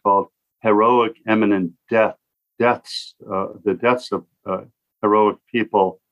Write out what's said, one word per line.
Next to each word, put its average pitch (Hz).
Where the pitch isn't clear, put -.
called 98
heroic 113
eminent 101
death, 110
deaths, -
uh, 95
the 101
deaths 120
of, 92
uh, 95
heroic 104
people, 101